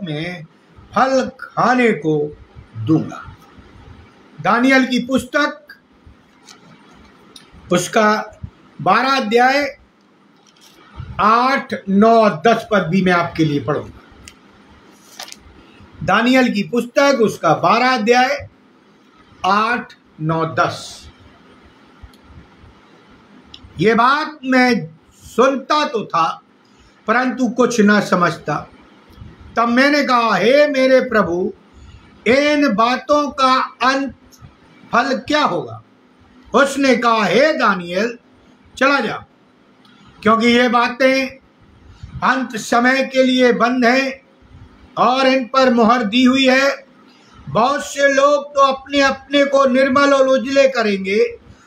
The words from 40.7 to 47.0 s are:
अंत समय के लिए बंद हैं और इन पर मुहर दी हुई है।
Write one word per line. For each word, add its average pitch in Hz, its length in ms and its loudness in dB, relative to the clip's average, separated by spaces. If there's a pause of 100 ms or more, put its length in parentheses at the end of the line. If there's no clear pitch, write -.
अंत 233 340 -2
समय 254 560 0
के 262 100 2
लिए 254 300 2
बंद 240 320 0
हैं 262 360 0 (760)
और 254 300 2
इन 262 180 0
पर 254 280 2
मुहर 233 300 2
दी 240 200 0
हुई 262 240 2
है। 269 380 0 (640)